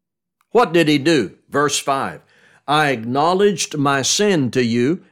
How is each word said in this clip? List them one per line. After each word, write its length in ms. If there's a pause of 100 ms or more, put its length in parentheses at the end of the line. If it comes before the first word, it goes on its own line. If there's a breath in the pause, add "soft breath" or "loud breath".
(520)
What 220
did 140
he 100
do? 400 (120)
Verse 280
five, 440 (460 soft breath)
"I 220
acknowledged 880
my 240
sin 500
to 120
you, 380 (100)